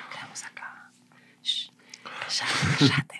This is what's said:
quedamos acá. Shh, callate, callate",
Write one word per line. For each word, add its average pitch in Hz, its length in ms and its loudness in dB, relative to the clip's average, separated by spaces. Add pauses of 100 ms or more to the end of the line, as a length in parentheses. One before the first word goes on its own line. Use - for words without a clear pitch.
(140)
quedamos - 320 -12
acá. - 460 -16 (520)
Shh, - 260 -2 (600)
callate, - 500 2
callate", - 400 4